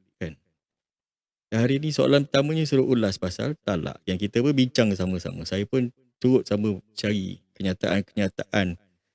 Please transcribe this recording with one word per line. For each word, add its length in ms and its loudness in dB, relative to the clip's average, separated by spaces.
kan. 160 -8
Dan 100 2
hari 140 2
ni 160 -4
soalan 320 4
pertamanya 400 0
suruh 240 2
ulas 320 0
pasal 400 -4
talak 480 -4
yang 80 -2
kita 240 0
pun 160 2
bincang 400 4
sama-sama. 480 -4
Saya 240 -6
pun 240 -2
turut 320 4
sama 260 0
cari 480 -4
kenyataan-kenyataan 1200 -2